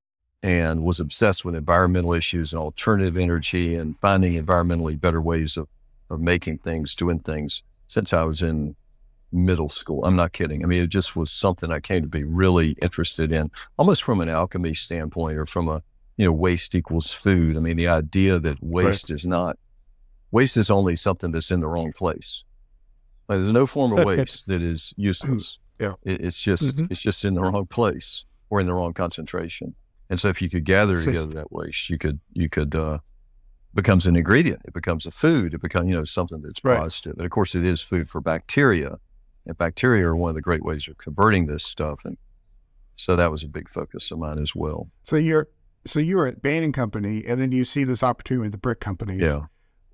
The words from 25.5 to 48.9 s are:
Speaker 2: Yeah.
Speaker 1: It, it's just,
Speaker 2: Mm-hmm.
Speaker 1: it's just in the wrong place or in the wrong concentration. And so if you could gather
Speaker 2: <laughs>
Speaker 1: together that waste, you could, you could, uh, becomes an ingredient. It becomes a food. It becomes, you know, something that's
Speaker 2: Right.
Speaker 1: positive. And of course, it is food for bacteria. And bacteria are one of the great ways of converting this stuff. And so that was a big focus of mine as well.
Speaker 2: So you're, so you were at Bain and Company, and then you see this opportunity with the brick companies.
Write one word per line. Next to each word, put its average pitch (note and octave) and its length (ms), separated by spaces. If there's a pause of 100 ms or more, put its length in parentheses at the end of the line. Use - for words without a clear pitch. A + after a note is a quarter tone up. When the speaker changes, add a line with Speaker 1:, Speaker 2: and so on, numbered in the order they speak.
Speaker 2:
Yeah. G2+ 140 (100)
Speaker 1:
It, F#2+ 180
it's F2 200
just, B2+ 360
Speaker 2:
Mm-hmm. D#3+ 120
Speaker 1:
it's F2+ 120
just - 240
in G2 80
the F2+ 80
wrong F#2+ 240
place - 600 (240)
or G2+ 100
in F#2+ 80
the F2+ 60
wrong F2 200
concentration. E2+ 800 (340)
And F#2 100
so G2+ 100
if F2+ 120
you F2+ 80
could F2 160
gather F#2+ 360
Speaker 2:
<laughs> - 20
Speaker 1:
together D#2 300
that D#2 180
waste, D#2 380
you D#2+ 80
could, D2+ 220 (140)
you D#2+ 160
could, D2+ 260
uh, D#2 240 (720)
becomes F#2 320
an F2 120
ingredient. G2+ 480
It - 80
becomes E2+ 320
a E2 60
food. A#2+ 420
It - 80
becomes, F2+ 260
you F#2 80
know, D#2+ 80
something E2 380
that's - 220
Speaker 2:
Right. B2+ 160
Speaker 1:
positive. D#2+ 380
And F2 80
of F2+ 60
course, G2 240
it F2 80
is F2 180
food E2+ 280
for D#2+ 100
bacteria. E2 800 (480)
And E2+ 120
bacteria F#2 500
are E2 80
one E2+ 140
of D#2+ 60
the D#2 60
great E2 220
ways D#2 240
of D#2 100
converting F#2 500
this D2 160
stuff. D2+ 420
And - 120 (800)
so - 200
that E2+ 160
was D2+ 120
a D2+ 40
big - 220
focus - 420
of D#2+ 80
mine D2+ 200
as D2+ 140
well. D#2 360 (140)
Speaker 2:
So - 120
you're, D#3 320 (380)
so - 140
you E3+ 180
were D3+ 100
at B2 140
Bain D#3 220
and D3 100
Company, G#2+ 520
and B2 160
then C3 100
you B2+ 140
see C#3+ 200
this B2+ 180
opportunity B2 400
with G#2 80
the G#2 80
brick A#2+ 220
companies. F#2+ 400